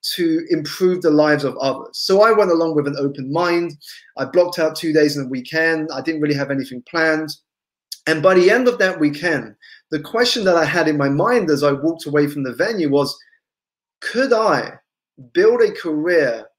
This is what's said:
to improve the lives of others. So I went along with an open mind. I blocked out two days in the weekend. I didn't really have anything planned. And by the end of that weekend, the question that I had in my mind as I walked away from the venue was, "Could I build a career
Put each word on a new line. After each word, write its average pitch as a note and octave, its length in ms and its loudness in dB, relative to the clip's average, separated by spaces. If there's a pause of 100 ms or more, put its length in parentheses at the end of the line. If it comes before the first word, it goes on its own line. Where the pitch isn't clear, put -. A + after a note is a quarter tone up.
(160)
to E3 340 -2
improve F3+ 520 0
the E3 100 2
lives D3+ 340 2
of B2 120 -4
others. C3 400 -6
So G3 260 4
I A3+ 100 6
went G3+ 180 4
along D#3+ 240 0
with C#3+ 120 0
an C#3+ 120 -6
open C#3 320 -4
mind. E3+ 460 0 (400)
I C3 80 -4
blocked E3+ 340 0
out D#3+ 160 0
two D#3+ 160 -4
days D3+ 240 4
in C#3 80 -4
the B2 60 -8
weekend. D#3 640 -2
I C3+ 80 -8
didn't D#3 200 -4
really D3 140 0
have C#3 160 -4
anything C3 300 -6
planned. D#3 480 -2 (800)
And D#3 140 0
by F#3 140 6
the F3+ 160 6
end B3 160 4
of B3 100 0
that F#3 220 0
weekend, D3 560 -2 (340)
the D#3 100 -4
question A#3 440 -4
that F#3 120 2
I D#3+ 100 2
had D#3+ 220 0
in D3+ 100 0
my C#3 120 0
mind F#3 400 0
as D3 140 0
I C#3+ 80 2
walked D3+ 340 -4
away D3 220 0
from D3 160 -6
the B2+ 100 -6
venue F3+ 360 -2
was, C#3 280 0 (840)
"Could C4 300 -2
I F#3 420 0 (600)
build A3+ 280 4
a A3 100 4
career D3+ 760 -2 (120)